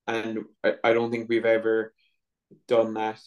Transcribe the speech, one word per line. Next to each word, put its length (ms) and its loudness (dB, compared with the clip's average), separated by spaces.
and 400 -4
I, 180 2
I 120 4
don't 160 0
think 180 -6
we've 160 0
ever 480 2
done 280 2
that, 320 -6